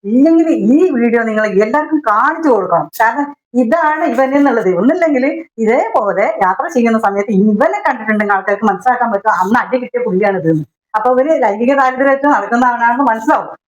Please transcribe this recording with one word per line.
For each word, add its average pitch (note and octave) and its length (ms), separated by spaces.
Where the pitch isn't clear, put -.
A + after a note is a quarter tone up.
ഇല്ലെങ്കിൽ D#4+ 360
ഈ D4 40
വീഡിയോ A#3 320
നിങ്ങൾ G#3+ 160
എല്ലാവർക്കും D4+ 360
കാണിച്ചു D4 440
കൊടുക്കണം. F3 340
കാരണം B3 280
ഇതാണ് D#4 420
ഇവൻ C4 240
എന്നുള്ളത്. A#3 320
ഒന്നില്ലെങ്കിൽ D4 440
ഇതേപോലെ A#3+ 640
യാത്ര F#3+ 200
ചെയ്യുന്ന A#3 300
സമയത്ത് G3+ 280
ഇവനെ D4 400
കണ്ടിട്ടുണ്ടെങ്കിൽ G#3+ 480
ആൾക്കാർക്ക് G3 340
മനസ്സിലാക്കാൻ A#3+ 440
പറ്റും, G3 280
അന്ന് G#3 220
അടി F#3+ 180
കിട്ടിയ B3 260
പുള്ളിയാണിത് F#3+ 460
എന്ന്. D3+ 120
അപ്പൊ A3 160
ഇവര് C4+ 200
ലൈംഗിക A3+ 340
ദാരിദ്ര്യത്തിൽ C4+ 560
നടക്കുന്നവനാണെന്ന് A#3+ 760
മനസ്സിലാവും. A3+ 380